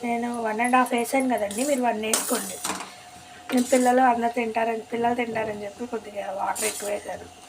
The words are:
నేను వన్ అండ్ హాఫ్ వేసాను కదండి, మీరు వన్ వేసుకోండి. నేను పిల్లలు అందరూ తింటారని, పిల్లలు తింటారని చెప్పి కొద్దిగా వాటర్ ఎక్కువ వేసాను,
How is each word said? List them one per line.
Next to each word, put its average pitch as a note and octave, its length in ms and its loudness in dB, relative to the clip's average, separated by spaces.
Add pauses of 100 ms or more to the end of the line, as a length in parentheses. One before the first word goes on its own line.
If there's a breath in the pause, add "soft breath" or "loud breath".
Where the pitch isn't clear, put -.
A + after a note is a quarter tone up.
నేను A#3 240 -2 (180)
వన్ G#3+ 200 0
అండ్ B3 140 4
హాఫ్ B3+ 180 4
వేసాను B3+ 360 2
కదండి, G#3 360 0
మీరు B3+ 180 2
వన్ G#3+ 200 0
వేసుకోండి. G3 500 -2 (920 loud breath)
నేను B3 220 2
పిల్లలు B3+ 380 6
అందరూ A#3 280 0
తింటారని, A3+ 540 -2
పిల్లలు A#3 280 0
తింటారని A3 440 -4
చెప్పి A#3+ 280 -8
కొద్దిగా G#3 320 -8 (140)
వాటర్ A3 320 -2
ఎక్కువ G3+ 220 -6
వేసాను, F#3+ 340 -8 (220)